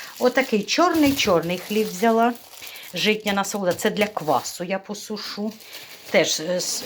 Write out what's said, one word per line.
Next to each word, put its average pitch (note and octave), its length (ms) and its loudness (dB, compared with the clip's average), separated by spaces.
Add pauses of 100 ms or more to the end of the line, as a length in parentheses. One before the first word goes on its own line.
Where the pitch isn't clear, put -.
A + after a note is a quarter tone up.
(200)
Отакий B3 440 2
чорний, D#4+ 500 4
чорний F3+ 440 2
хліб G#3 300 -2
взяла, A3+ 460 2 (600)
житня G#3 400 0
насолода, G3 400 0
це G#3+ 160 0
для G3+ 180 0
квасу D3+ 560 -2
я F#3+ 160 -4
посушу, G#3 720 -10 (580)
теж, E3 280 4
е, F3 220 -4
с-, - 240 -4